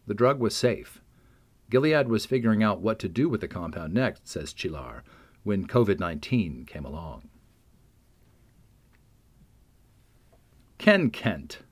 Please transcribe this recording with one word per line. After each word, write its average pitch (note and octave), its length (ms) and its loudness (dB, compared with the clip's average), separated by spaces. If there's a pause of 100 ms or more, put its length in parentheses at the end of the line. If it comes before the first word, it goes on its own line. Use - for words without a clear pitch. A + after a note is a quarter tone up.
The G#2 80 -2
drug B2+ 260 4
was A2 160 0
safe. - 460 -2 (680)
Gilead C#3+ 380 4
was A2 180 0
figuring A2+ 360 2
out G#2 180 2
what A2 200 0
to - 80 -4
do B2 200 0
with A#2 120 -2
the F2 80 -6
compound E2 440 -8
next, A2+ 360 -2
says - 260 -8
Chilar, C2+ 480 -10 (400)
when G2+ 240 0
covid G#2 320 2
nineteen E2+ 680 -2
came D2 200 -12
along. D2 440 -12 (3500)
Ken F#3 320 4
Kent, - 500 -6 (120)